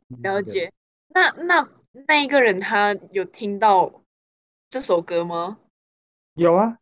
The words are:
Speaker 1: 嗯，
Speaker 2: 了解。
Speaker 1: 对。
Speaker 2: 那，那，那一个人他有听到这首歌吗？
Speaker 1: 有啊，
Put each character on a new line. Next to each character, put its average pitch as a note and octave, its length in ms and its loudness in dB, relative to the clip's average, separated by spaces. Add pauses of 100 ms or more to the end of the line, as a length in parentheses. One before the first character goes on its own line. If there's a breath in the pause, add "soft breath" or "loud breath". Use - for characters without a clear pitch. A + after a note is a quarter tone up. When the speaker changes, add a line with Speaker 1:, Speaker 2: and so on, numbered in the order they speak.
Speaker 1:
嗯， B2+ 140 -18
Speaker 2:
了 G3 200 -2
解。 G3 240 -6
Speaker 1:
对。 - 60 -14 (420)
Speaker 2:
那， F4+ 160 2 (140)
那， F4 260 0 (380)
那 D4+ 160 2
一 - 20 -6
个 C#4 160 2
人 G3+ 160 2
他 G#3 340 0 (200)
有 F#3 120 -4
听 - 320 -8
到 G3 460 2 (680)
这 B3+ 120 -8
首 F3+ 200 0
歌 E3+ 240 -4
吗？ F3 360 -8 (760)
Speaker 1:
有 E3+ 200 2
啊， A3+ 280 0